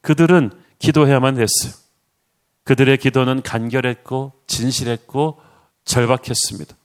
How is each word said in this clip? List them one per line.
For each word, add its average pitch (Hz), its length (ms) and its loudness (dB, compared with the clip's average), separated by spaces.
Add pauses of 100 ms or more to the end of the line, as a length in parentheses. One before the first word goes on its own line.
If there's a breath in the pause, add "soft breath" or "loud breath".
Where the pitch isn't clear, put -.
그들은 156 500 2 (280 soft breath)
기도해야만 135 600 2
했어요. - 320 -2 (920)
그들의 135 340 2
기도는 131 440 0
간결했고 123 920 -6 (140)
진실했고 131 920 -4 (460 soft breath)
절박했습니다. 120 1000 -4